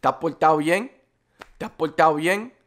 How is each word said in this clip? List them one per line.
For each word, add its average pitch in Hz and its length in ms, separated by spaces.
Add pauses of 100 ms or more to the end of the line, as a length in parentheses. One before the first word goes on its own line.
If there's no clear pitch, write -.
¿Te - 80
has 131 80
portado 156 420
bien? 170 340 (640)
¿Te - 80
has 226 60
portado 160 440
bien? 190 380 (140)